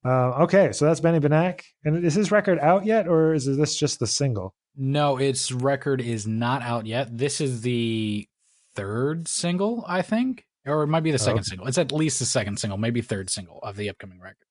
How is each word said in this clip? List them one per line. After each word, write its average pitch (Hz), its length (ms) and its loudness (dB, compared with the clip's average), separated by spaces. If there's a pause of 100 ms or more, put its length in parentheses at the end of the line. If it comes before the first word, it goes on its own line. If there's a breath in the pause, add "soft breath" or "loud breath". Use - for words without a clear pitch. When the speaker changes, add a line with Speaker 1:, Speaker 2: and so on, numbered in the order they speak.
Speaker 1:
Uh, 127 380 2
okay, 175 300 4
so - 100 0
that's 151 160 4
Benny 165 220 4
Benack. 156 400 2 (240)
And 160 180 2
is 160 120 2
his 196 140 2
record 202 300 4
out 180 260 4
yet, 214 220 2
or 160 260 4
is 143 120 0
this 139 320 0
just - 220 -2
the 117 80 -2
single? 104 460 -2 (220)
Speaker 2:
No, 139 420 0
its 135 340 0
record 135 500 0
is 117 260 -4
not 117 340 0
out 117 240 -4
yet. 117 320 -4
This 135 220 -2
is 127 220 -2
the 110 640 -2 (480)
third 135 540 -4
single, 196 580 -2
I 180 140 -2
think, 247 440 -2 (200)
or 151 180 0
it 147 40 0
might 160 160 2
be 160 80 2
the 143 40 2
Speaker 1:
Oh, - 40 2
Speaker 2:
second 113 200 2
Speaker 1:
okay. 101 100 -6
Speaker 2:
single. 98 180 -8
It's 131 100 0
at 156 160 0
least 151 260 0
the 120 60 -2
second 104 320 -2
single, 101 200 -4
maybe 117 240 0
third 98 280 -4
single - 300 -10
of 196 180 -10
the 208 120 -4
upcoming 190 300 -14
record. 185 320 -20